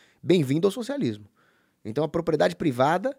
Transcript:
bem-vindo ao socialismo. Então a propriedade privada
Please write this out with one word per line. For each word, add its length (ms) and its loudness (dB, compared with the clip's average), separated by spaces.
bem-vindo 420 2
ao 60 2
socialismo. 540 -6
Então 220 -2
a 20 -2
propriedade 480 0
privada 640 0